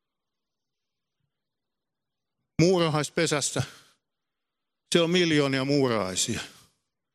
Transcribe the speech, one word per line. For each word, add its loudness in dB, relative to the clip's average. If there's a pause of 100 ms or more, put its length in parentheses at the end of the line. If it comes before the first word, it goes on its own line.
(2500)
Muurahaispesässä, 2 (1300)
siellä 2
on -2
miljoonia 0
muurahaisia. -2 (760)